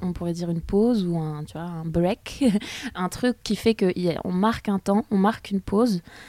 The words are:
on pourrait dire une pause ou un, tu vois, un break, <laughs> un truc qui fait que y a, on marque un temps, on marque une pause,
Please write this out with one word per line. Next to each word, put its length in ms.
on 120
pourrait 200
dire 160
une 120
pause 440
ou 140
un, 240
tu 120
vois, 80
un 220
break, 600
<laughs> 240
un 140
truc 340
qui 140
fait 180
que 240
y 120
a, 120
on 80
marque 380
un 100
temps, 320
on 60
marque 340
une 100
pause, 420